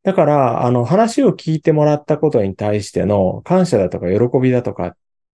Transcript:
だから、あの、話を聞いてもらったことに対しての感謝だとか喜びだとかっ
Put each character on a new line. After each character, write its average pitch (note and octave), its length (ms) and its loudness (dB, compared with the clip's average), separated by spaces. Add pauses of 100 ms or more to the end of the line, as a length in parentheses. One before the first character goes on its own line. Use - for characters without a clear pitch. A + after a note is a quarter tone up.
だ F#3+ 100 0
か E3+ 100 2
ら、 C#3 400 2
あ B2 60 0
の、 A#2+ 140 0
話 A3 400 0
を G3+ 80 4
聞 D#3+ 240 -6
い D3+ 40 -8
て - 120 2
も D3+ 120 2
ら D3+ 100 4
っ D3 120 -6
た D3+ 120 -2
こ D#3 120 0
と G#2+ 140 0
に F#2+ 100 -4
対 G#2 300 -4
し - 80 -16
て F2+ 120 -2
の G2 400 0
感 F3+ 220 2
謝 C#3+ 100 0
だ F#2 120 0
と G2+ 100 -8
か F2 80 -8
喜 A2+ 340 0
び B2+ 120 2
だ B2 100 0
と G#2 100 -6
か F2+ 140 -8
っ F2 100 -12 (400)